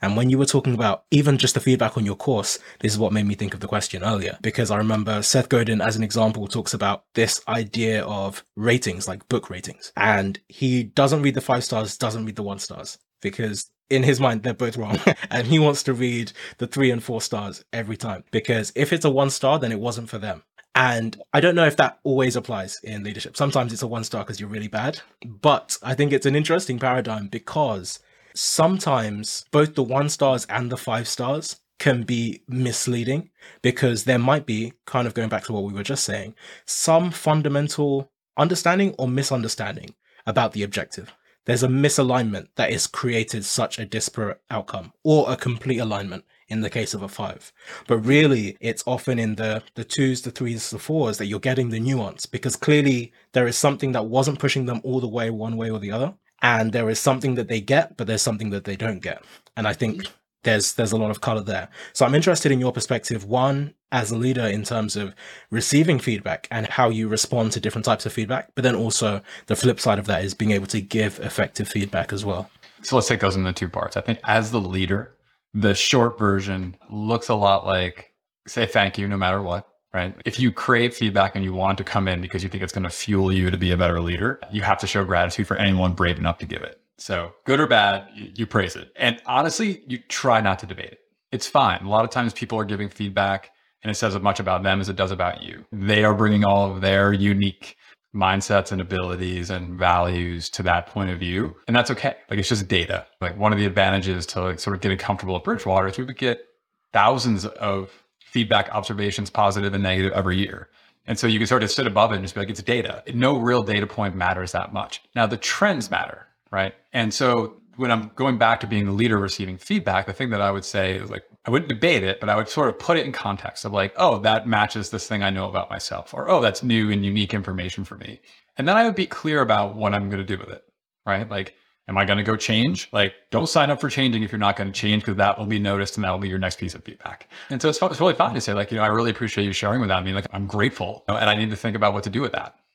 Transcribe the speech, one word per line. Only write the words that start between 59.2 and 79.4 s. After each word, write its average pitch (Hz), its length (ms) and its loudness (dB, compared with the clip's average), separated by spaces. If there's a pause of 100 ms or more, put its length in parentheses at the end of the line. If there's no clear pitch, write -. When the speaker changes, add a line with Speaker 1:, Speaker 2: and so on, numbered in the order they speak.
Speaker 1:
And 110 120 -2
I 104 60 0
think 113 340 -4 (360)
there's, 107 300 2
there's 110 180 0
a 113 60 0
lot 107 140 0
of 104 100 -8
color 110 200 -2
there. 98 280 -6 (240)
So - 120 4
I'm 131 100 4
interested 160 360 4
in 131 80 2
your 127 120 0
perspective, 113 540 -4
one, 139 480 0 (200)
as 117 160 0
a 117 80 -4
leader 123 300 0
in 104 160 -2
terms 110 320 -4
of 101 180 -8 (380)
receiving 143 480 2
feedback - 500 -4
and 113 160 -4
how 123 240 4
you 110 180 -2
respond 110 440 0
to - 80 -4
different 110 260 -4
types 110 200 0
of 107 80 -6
feedback, 113 420 -4
but 123 80 -4
then 123 120 4
also 104 460 0 (260)
the 107 80 0
flip 123 240 2
side 104 200 2
of 98 80 -4
that 92 160 0
is 95 100 -4
being 107 180 0
able 98 160 0
to 104 140 -2
give 104 380 -2
effective - 480 -4
feedback 98 440 -2
as 101 140 -6
well. 92 240 -4 (320)
Speaker 2:
So - 140 0
let's 113 120 4
take 113 120 2
those 95 160 2
into 92 180 0
two 90 160 -4
parts. - 280 -4
I 98 40 -4
think 117 220 -2
as 110 260 2
the 113 120 0
leader, 95 540 -2 (380)
the 101 220 4
short 117 420 2
version 98 580 0 (140)
looks 107 380 -4
a 117 80 2
lot 98 320 4
like, 92 460 -2 (340)
say 117 180 -2
thank 98 320 2
you 101 120 -2
no 98 80 -2
matter 95 240 0